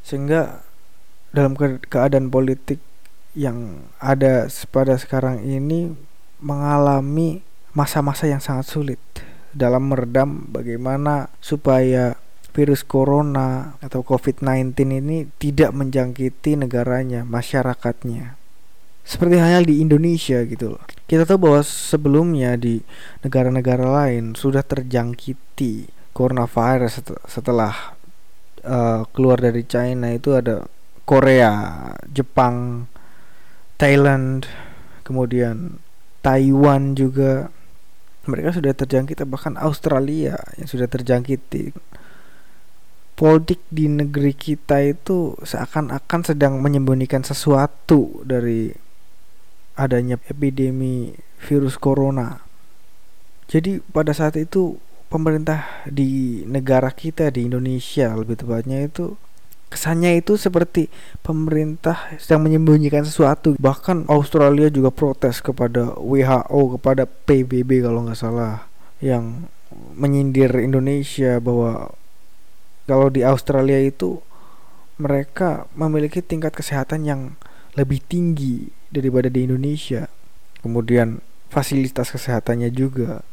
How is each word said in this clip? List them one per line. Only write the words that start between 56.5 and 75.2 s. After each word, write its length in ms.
kita, 400
di 140
Indonesia 680
lebih 260
tepatnya 440
itu, 320
kesannya 480
itu 160
seperti 560
pemerintah 960
sedang 280
menyembunyikan 600
sesuatu. 480
Bahkan 520
Australia 600
juga 240
protes 480
kepada 560
W 280
H 280
O, 240
kepada 320
P 400
B 160
B 160
kalau 240
nggak 160
salah, 480
yang 480
menyindir 640
Indonesia 800
bahwa 560
kalau 240
di 160
Australia 560
itu 380
mereka 800